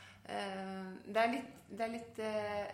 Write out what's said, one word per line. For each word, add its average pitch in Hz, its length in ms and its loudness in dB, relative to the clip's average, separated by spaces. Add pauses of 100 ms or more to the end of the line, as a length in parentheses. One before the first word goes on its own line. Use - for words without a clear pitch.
(320)
eh, 190 560 -2 (200)
det 214 160 6
er 240 100 8
litt, 262 200 -2 (140)
det 202 160 -2
er 226 80 0
litt, 233 280 -6
eh, 208 540 2